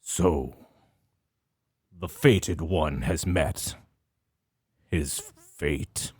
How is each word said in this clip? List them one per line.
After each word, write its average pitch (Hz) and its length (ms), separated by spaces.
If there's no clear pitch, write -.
So, 73 560
the 90 160
fated 92 540
one 78 400
has 76 240
met 87 500
his 73 320
fate. - 840